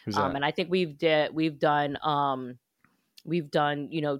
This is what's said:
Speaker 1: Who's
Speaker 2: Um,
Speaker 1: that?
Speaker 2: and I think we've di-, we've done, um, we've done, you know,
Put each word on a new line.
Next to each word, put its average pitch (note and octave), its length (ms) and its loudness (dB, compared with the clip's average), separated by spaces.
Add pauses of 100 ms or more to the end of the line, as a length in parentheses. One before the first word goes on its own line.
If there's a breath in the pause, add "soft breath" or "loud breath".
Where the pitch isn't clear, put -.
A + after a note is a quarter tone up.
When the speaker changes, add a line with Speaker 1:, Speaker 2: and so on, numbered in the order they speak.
Speaker 1:
Who's G#2+ 140 -4
Speaker 2:
Um, C#3 160 2
Speaker 1:
that? - 40 -2
Speaker 2:
and C#3+ 80 -2
I D3+ 60 0
think E3+ 180 -4
we've E3+ 280 0
di-, D#3 340 4
we've D#3 260 -2
done, D3 460 2
um, C3+ 540 -2 (640)
we've D#3 260 -4
done, D3 420 0
you D#3+ 100 -4
know, C#3+ 180 -2